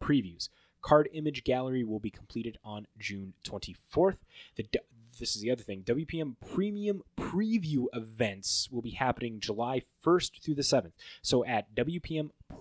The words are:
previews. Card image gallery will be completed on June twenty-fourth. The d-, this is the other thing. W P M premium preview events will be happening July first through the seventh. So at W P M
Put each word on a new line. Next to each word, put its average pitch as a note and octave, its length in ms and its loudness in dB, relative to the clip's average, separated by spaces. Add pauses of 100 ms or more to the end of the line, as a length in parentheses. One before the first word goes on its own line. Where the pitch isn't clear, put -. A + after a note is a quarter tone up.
previews. G2+ 480 0 (340)
Card D3+ 300 6
image D3+ 320 -4
gallery B2+ 400 2
will G#2+ 160 -2
be G#2+ 100 -6
completed - 540 -10
on G#2+ 220 -10 (120)
June G2 360 -8 (100)
twenty-fourth. D3 800 0 (320)
The - 80 -6
d-, - 140 -2 (400)
this A2+ 180 -2
is G#2 60 -8
the A2 80 0
other B2 120 0
thing. G2 200 -8
W B2+ 240 0
P E3 140 -4
M C#3+ 160 -6 (160)
premium G#3 500 0 (140)
preview F3+ 760 2
events A2 800 -2
will A#2+ 120 -2
be A#2 80 -8
happening A#2+ 500 -2
July A#2+ 420 -2 (180)
first E3+ 420 4
through D#3 140 0
the C#3+ 60 0
seventh. A#2 320 2 (280)
So B2 220 4
at G#2+ 300 -2
W C#3+ 260 0
P D#3+ 180 -4
M D3+ 140 -2 (280)